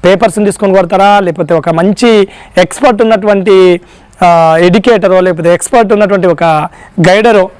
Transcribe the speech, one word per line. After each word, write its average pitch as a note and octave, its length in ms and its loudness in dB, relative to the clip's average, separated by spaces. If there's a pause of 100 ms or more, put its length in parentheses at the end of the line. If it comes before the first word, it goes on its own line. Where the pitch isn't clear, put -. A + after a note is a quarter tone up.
పేపర్స్ని G3+ 400 0
తీసుకొని G3 280 -2
కొడతారా, G3 460 2
లేకపోతే F3 340 -4
ఒక D#3+ 160 -2
మంచి G3 580 0 (300)
ఎక్స్‌పర్ట్ G#3+ 440 -2
ఉన్నటువంటి, G3 800 0 (420)
ఆ, E3 360 2
ఎడ్యుకేటరో, F#3 600 0
లేకపోతే E3+ 340 -2
ఎక్స్‌పర్ట్ A3 400 -2
ఉన్నటువంటి G3 340 0
ఒక E3+ 160 0 (680)
గైడరో G#3 400 2 (100)